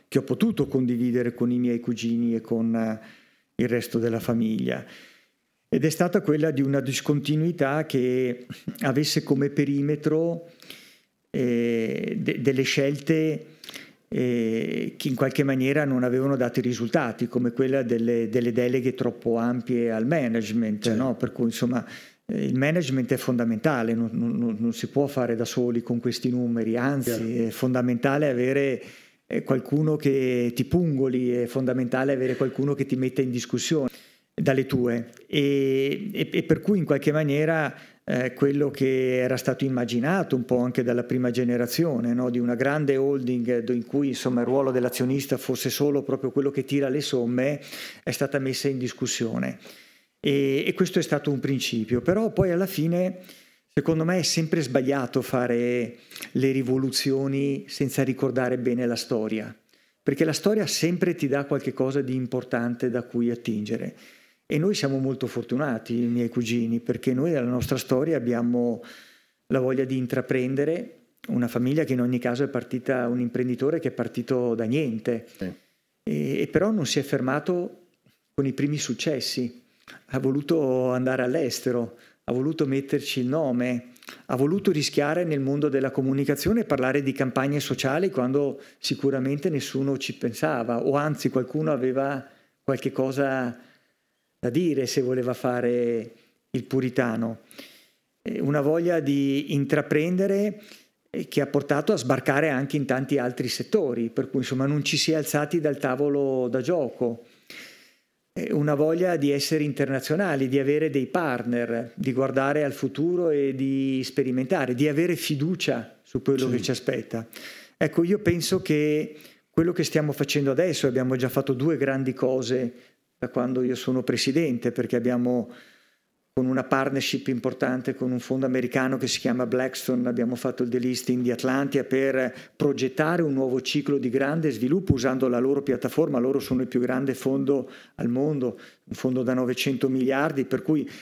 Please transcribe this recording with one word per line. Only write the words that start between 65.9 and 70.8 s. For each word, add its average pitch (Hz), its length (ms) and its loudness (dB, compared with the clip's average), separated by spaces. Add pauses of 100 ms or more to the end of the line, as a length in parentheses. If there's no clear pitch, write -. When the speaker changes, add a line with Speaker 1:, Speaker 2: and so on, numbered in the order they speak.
Speaker 1:
i 120 60 0
miei 120 200 0
cugini, 117 520 0
perché 127 340 -2
noi 139 160 0
nella 135 180 0
nostra 123 300 0
storia 139 400 0
abbiamo 120 640 0 (640)
la 135 120 0
voglia 131 240 0
di 131 120 -2
intraprendere, 131 1000 -2 (320)